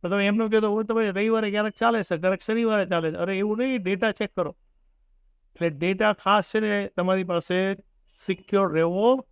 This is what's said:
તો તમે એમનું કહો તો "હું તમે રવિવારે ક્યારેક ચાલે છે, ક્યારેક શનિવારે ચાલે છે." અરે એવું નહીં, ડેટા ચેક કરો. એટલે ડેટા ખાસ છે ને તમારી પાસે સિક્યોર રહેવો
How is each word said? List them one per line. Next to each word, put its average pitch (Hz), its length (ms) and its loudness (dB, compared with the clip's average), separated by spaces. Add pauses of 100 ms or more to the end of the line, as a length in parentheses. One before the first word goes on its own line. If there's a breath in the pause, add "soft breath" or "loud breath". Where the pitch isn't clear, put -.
તો 175 60 -4
તમે 196 180 2
એમનું 214 240 0
કહો 220 100 4
તો 214 100 0
"હું 214 140 0
તમે 220 260 0
રવિવારે 214 400 0
ક્યારેક 208 220 -2
ચાલે 233 300 0
છે, 175 140 -2
ક્યારેક 185 240 0
શનિવારે 220 460 0
ચાલે 165 260 0
છે." 170 40 -8
અરે 180 220 -2
એવું 214 200 -2
નહીં, 254 240 -2
ડેટા 196 300 -2
ચેક 208 240 -4
કરો. 170 200 -4 (960)
એટલે 170 160 -2
ડેટા 185 420 0
ખાસ 202 420 0
છે 220 60 2
ને 208 360 -2
તમારી 185 280 0
પાસે 180 500 -2 (520)
સિક્યોર 196 460 0
રહેવો 190 600 2